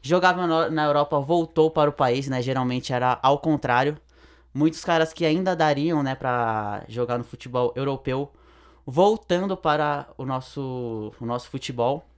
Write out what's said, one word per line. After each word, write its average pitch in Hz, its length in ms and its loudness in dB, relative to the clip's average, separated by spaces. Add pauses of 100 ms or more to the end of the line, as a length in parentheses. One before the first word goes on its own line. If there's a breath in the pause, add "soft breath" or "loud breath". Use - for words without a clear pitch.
jogavam 180 420 2
na, 165 240 0
na 156 160 0
Europa 147 340 2
voltou 160 520 2
para 151 180 2
o 143 40 -4
país, 131 340 0
né? 131 160 -2
Geralmente 127 500 -2
era 123 300 2
ao 139 160 4
contrário. 143 580 0 (560 soft breath)
Muitos 156 320 0
caras 160 280 2
que 170 120 -2
ainda 180 300 2
dariam, 156 480 2
né, 131 100 -2
pra 113 720 -2
jogar 120 300 -2
no 120 60 -6
futebol 123 520 -2
europeu, 135 560 -4 (580 soft breath)
voltando 190 680 2
para 147 520 0 (100)
o 131 80 -8
nosso, 127 960 -6
o 117 60 -10
nosso 120 240 -6
futebol. 131 680 -2